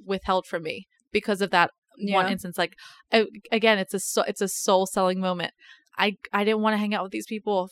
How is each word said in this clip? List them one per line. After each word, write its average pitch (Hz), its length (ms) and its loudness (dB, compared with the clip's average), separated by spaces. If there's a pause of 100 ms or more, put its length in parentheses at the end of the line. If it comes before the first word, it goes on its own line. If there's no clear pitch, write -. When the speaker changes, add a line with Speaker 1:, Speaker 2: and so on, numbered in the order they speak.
Speaker 1:
withheld 190 440 -2
from 170 160 -8
me 160 240 -8 (260)
because 208 300 0
of 196 80 -2
that 175 200 4 (280)
one 196 280 2
Speaker 2:
Yeah. 196 60 0
Speaker 1:
instance. 180 240 -8
Like, 170 160 -2 (400)
I, 226 140 6 (260)
again, 220 260 4
it's 190 140 -4
a 190 80 -2
so-, - 260 0
it's - 140 -6
a 196 80 -2
soul-selling 190 720 2
moment. 185 320 -4 (460)
I, 196 180 0 (160)
I 202 120 0
didn't 214 180 0
wanna 214 160 2
hang 208 160 -2
out 185 80 -2
with 190 100 -8
these 220 140 -6
people 202 460 -2